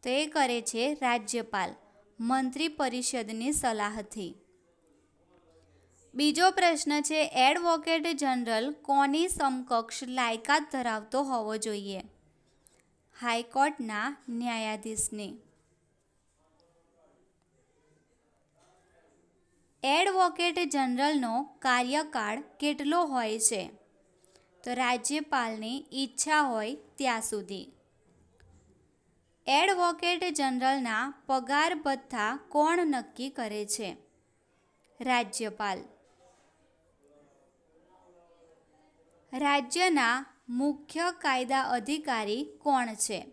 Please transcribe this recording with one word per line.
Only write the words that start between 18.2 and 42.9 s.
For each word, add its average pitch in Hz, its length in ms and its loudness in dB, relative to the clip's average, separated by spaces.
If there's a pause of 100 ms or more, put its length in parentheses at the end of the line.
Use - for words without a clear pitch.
એડવોકેટ 349 720 4
જનરલનો 269 840 0 (160)
કાર્યકાળ 247 840 0 (180)
કેટલો 294 440 2
હોય 233 340 -2
છે? 214 320 0 (960)
તો 247 100 -4
રાજ્યપાલની 247 1160 -2
ઈચ્છા 302 480 0
હોય 240 340 0
ત્યાં 254 460 -2
સુધી. 196 520 -6 (1700)
એડવોકેટ 349 760 2
જનરલના 262 920 0 (120)
પગાર 277 480 2
ભથ્થા 269 640 -4 (100)
કોણ 311 380 4
નક્કી 262 440 -4
કરે 208 360 -6
છે? 208 300 -6 (1040)
રાજ્યપાલ. 214 840 -2 (3500)
રાજ્યના 277 920 2 (220)
મુખ્ય 294 640 -2
કાયદા 269 520 0
અધિકારી 247 840 -2
કોણ 254 500 0